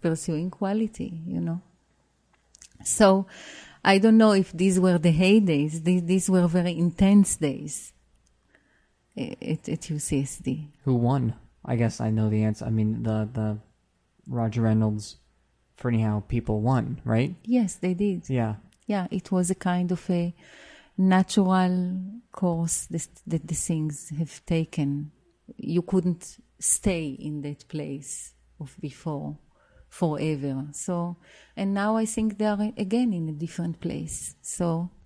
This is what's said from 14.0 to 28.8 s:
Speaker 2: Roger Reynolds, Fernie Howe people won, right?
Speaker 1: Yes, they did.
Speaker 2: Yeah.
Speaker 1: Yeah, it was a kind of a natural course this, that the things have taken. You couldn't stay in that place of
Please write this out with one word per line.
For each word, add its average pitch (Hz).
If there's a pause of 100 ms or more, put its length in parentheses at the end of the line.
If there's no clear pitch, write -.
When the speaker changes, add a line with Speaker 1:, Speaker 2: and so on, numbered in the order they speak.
Speaker 2:
Roger 117
Reynolds, 110 (600)
Fernie 117
Howe 107
people 113
won, 123
right? 120
Speaker 1:
Yes, 233
they 180
did. 185
Speaker 2:
Yeah. 113 (320)
Speaker 1:
Yeah, 196
it -
was 180
a 190
kind 180
of -
a 175 (640)
natural 185 (320)
course 170
this, 165 (180)
that 160
the 156
things 156
have 160
taken. 151 (460)
You 170
couldn't 180 (220)
stay 165
in 151
that 143
place - (260)
of 147